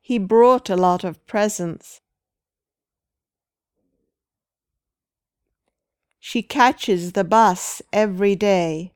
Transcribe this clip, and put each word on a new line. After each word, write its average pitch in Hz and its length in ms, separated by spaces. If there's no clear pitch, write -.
He 240 160
brought 233 540
a 185 60
lot 180 280
of 170 220
presents. 202 760
She - 220
catches 196 720
the 196 120
bus 196 580
every 202 420
day. 180 600